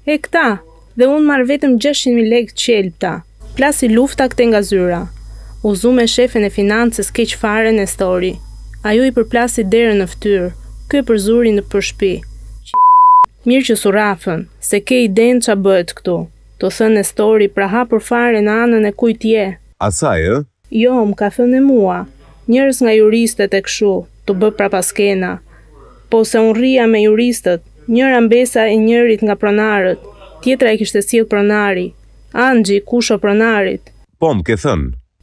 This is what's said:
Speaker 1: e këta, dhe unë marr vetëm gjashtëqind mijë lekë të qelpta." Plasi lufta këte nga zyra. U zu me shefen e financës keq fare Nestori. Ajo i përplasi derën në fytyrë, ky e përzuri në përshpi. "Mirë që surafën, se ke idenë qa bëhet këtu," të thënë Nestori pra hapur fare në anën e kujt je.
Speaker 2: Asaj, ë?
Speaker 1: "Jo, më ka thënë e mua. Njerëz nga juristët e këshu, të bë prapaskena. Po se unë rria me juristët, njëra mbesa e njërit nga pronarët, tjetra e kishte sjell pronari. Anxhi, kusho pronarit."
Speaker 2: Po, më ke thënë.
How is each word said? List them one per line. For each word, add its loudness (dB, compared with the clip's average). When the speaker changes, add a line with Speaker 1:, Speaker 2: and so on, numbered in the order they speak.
Speaker 1:
e -2
këta, -2
dhe 4
unë 2
marr 2
vetëm 0
gjashtëqind 0
mijë 2
lekë 0
të -12
qelpta." -2
Plasi 0
lufta 2
këte 0
nga 2
zyra. -2
U -2
zu 0
me 2
shefen 0
e -2
financës -2
keq -2
fare 0
Nestori. -2
Ajo 0
i 0
përplasi 0
derën 2
në -4
fytyrë, -2
ky 0
e 0
përzuri 2
në 0
përshpi. -4
"Mirë 2
që 2
surafën, -2
se -2
ke 0
idenë 2
qa 0
bëhet 0
këtu," -4
të -4
thënë 0
Nestori 2
pra -2
hapur -2
fare 0
në 0
anën 2
e -2
kujt -2
je. 0
Speaker 2:
Asaj, -2
ë? -2
Speaker 1:
"Jo, 2
më -2
ka -2
thënë 0
e 2
mua. 2
Njerëz 2
nga 2
juristët 2
e 0
këshu, -2
të -2
bë 2
prapaskena. -2
Po 2
se 0
unë 2
rria 2
me 2
juristët, 0
njëra 2
mbesa 2
e 2
njërit 2
nga 0
pronarët, 0
tjetra 2
e 2
kishte -2
sjell 0
pronari. -2
Anxhi, 2
kusho -2
pronarit." 0
Speaker 2:
Po, 0
më -2
ke 0
thënë. -2